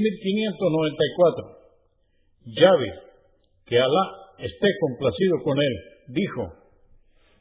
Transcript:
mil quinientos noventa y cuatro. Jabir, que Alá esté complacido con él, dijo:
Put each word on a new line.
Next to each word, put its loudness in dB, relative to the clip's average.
mil -2
quinientos -2
noventa -2
y -2
cuatro. 2
Jabir, 4
que 2
Alá 2
esté -2
complacido 0
con -2
él, 0
dijo: -4